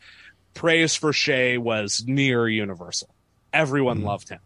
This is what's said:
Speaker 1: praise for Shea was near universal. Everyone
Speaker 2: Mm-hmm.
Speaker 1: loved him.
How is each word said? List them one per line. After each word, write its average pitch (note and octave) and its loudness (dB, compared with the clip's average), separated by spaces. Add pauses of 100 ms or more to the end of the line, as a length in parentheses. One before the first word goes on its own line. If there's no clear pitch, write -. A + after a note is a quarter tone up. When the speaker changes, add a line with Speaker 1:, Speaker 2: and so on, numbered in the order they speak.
(580)
Speaker 1:
praise E3 2
for D#3 0
Shea B2+ 0
was A2 -2
near B2+ 2
universal. G2 -4 (440)
Everyone C3+ 2
Speaker 2:
Mm-hmm. G2+ -4
Speaker 1:
loved G2+ -6
him. G2 -16